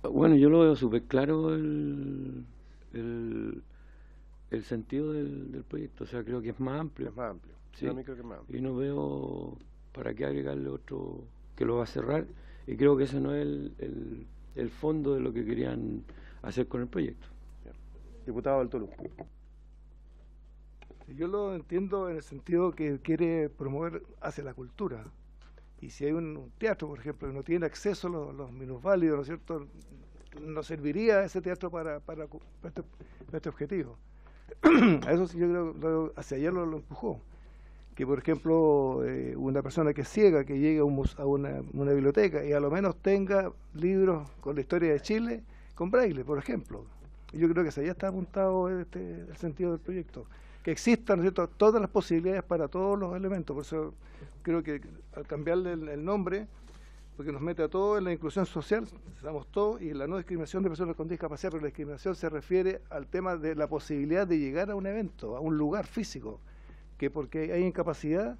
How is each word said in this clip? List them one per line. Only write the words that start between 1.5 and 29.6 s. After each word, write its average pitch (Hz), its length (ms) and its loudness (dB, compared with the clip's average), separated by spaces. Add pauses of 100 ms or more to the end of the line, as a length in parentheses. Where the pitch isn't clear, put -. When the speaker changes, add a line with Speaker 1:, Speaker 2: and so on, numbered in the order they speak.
Speaker 1:
el, 139 880 -4 (480)
el, 113 680 -4 (880)
el 113 120 -4
sentido 131 480 -4
del, 143 400 -6
del 131 120 -10
proyecto. - 400 -10
O - 40 -8
sea, 120 160 -6
creo 120 160 -4
que 113 100 -6
es 117 100 -8
más 131 200 -2
amplio. 135 300 -6
Speaker 2:
Es 101 60 -14
más 117 160 -6
amplio. - 240 -16 (180)
Speaker 1:
Sí. 135 120 -8
Speaker 2:
Yo - 20 0
también 131 180 -4
creo 135 100 -10
que 120 60 -14
es 117 60 -12
más 98 120 -12
amplio. 123 200 -10
Speaker 1:
Y - 20 -2
no 131 140 -2
veo 139 840 -4 (340)
para - 220 -6
qué - 120 -4
agregarle 69 440 -2
otro - 540 -8 (320)
que 123 100 -2
lo 117 120 2
va 120 60 0
a 113 40 -4
cerrar. 135 400 -2 (400)
Y 120 100 -6
creo 139 180 8
que 135 100 2
ese 135 140 -4
no 139 140 0
es 147 80 -2
el, 143 380 -4
el, 131 480 -8 (260)
el 120 160 -4
fondo 147 460 0
de 131 40 0
lo 127 140 -2
que 117 100 -4
querían 117 600 -4 (400)
hacer - 240 -2
con 123 140 -4
el 123 60 -6
proyecto. - 380 -4 (380)
Speaker 2:
Bien. - 120 -18 (480)
Diputado 131 360 0
Altolú. 120 280 -2 (2250)
Speaker 3:
Yo 147 200 -6
lo 202 260 -4
entiendo 185 560 -2
en 160 80 -4
el 147 60 -8
sentido 170 480 2
que 147 280 -2
quiere 160 500 2
promover 151 540 -4 (180)
hacia 151 220 -8
la 131 100 -10
cultura. 127 520 -8 (760)
Y 123 120 -14
si 143 140 -6
hay 151 80 2
un, 160 240 -4
un 127 200 -14
teatro, 202 300 -2
por 143 120 -12
ejemplo, 143 280 -8
que 135 60 -6
no 139 100 -6
tiene 170 220 0
acceso 185 420 -2
a - 20 0
los, 147 240 -6
los 135 180 -12
minusválidos, 147 680 2
¿no 143 40 -2
es 131 60 -6
cierto?, 156 400 -8 (760)